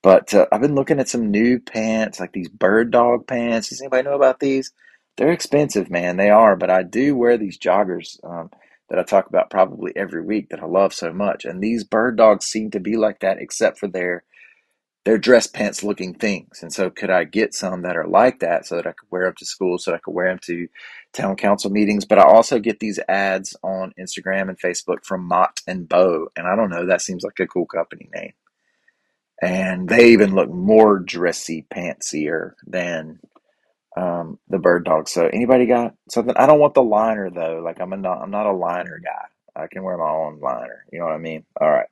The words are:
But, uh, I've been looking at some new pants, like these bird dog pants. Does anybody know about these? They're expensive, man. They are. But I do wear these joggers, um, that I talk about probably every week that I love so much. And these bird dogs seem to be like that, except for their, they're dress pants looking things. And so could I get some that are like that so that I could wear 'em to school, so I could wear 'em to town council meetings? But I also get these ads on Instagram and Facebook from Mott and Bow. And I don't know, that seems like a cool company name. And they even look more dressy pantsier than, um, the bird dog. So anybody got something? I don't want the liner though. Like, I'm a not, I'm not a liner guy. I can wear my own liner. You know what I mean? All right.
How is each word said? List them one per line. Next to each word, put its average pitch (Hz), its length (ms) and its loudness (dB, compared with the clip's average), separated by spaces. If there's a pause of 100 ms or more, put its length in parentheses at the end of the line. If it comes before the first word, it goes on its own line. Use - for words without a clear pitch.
But, - 320 6
uh, 196 180 6
I've 110 80 2
been 147 140 0
looking 139 260 0
at 123 80 -4
some 113 220 -4
new 117 300 2
pants, 110 600 -4
like 90 120 -10
these 87 180 -8
bird 113 400 2
dog 120 360 2
pants. 117 440 -4
Does - 100 -14
anybody 131 220 -2
know 143 120 -2
about 135 260 2
these? 135 320 -2 (440)
They're 151 160 2
expensive, 135 580 -2
man. 87 280 -2
They 101 100 4
are. 104 260 8
But 90 160 -2
I 92 120 4
do 127 340 -2
wear 120 220 4
these 98 200 -8
joggers, 92 640 -2
um, 85 280 -14 (400)
that 87 80 -2
I 90 40 -2
talk 98 240 2
about - 240 -2
probably 92 440 -2
every 85 280 -8
week 101 260 -6
that - 140 -14
I 82 40 -12
love 95 280 0
so 85 180 -8
much. 98 320 -4
And 90 180 -8
these 110 220 -4
bird 113 320 -2
dogs 107 300 4
seem 110 240 -6
to 101 100 -6
be 104 160 -4
like 107 240 -2
that, 95 180 -2
except - 400 -4
for 104 80 -8
their, 90 380 -6 (800)
they're 107 140 4
dress 117 280 4
pants - 380 -6
looking 92 300 -8
things. - 480 -6
And 85 100 -14
so 92 160 -4
could 90 220 -8
I 90 140 2
get 104 280 -2
some 92 300 -8
that 87 160 -4
are 80 80 -4
like 104 340 4
that 85 240 -2
so 87 120 -8
that 85 100 -6
I 85 60 -6
could - 180 -20
wear 90 160 -2
'em 90 120 -4
to 87 60 -20
school, 90 320 -4
so 87 160 -6
I 82 60 -4
could 87 160 -12
wear 90 140 -2
'em 92 160 -4
to 87 240 -8 (440)
town 95 240 -4
council 101 340 0
meetings? 104 360 0
But 104 120 6
I 98 40 10
also 113 360 8
get 104 220 -4
these 101 180 -6 (120)
ads 95 520 -2
on 95 380 -8
Instagram 95 480 -6
and 92 100 -12
Facebook - 460 -4
from 92 240 -8
Mott 90 380 0
and 92 200 -8
Bow. 87 480 2
And 85 120 -8
I 92 100 0
don't 107 140 -2
know, 87 160 -6
that 90 160 0
seems 90 220 -10
like 92 160 -12
a 90 60 -2
cool 87 200 -4
company - 480 -10
name. - 180 -12 (1080)
And 92 480 -4
they 120 220 10
even 101 220 6
look 92 140 2
more 101 500 6
dressy 87 720 -6
pantsier 82 840 -8 (120)
than, 85 540 -8 (760)
um, 87 420 -6 (100)
the 95 100 -4
bird 87 260 2
dog. 80 240 -2
So 85 180 0
anybody 123 400 2
got 117 280 0 (140)
something? 120 280 -2
I 127 100 4
don't 151 140 6
want 147 140 2
the 131 100 6
liner 107 460 0
though. 82 340 -6
Like, 82 160 -10
I'm 90 120 -8
a 98 40 -8
not, 92 260 -6
I'm 98 80 -14
not 104 160 -4
a 101 60 0
liner 87 500 -6
guy. - 580 -14
I 80 60 -8
can 95 160 -14
wear 92 140 -6
my 80 120 -4
own 78 300 -6
liner. 62 540 -8
You 82 80 -12
know 85 60 -6
what 80 80 -4
I 80 40 -8
mean? 80 260 -12 (160)
All 76 100 2
right. - 220 0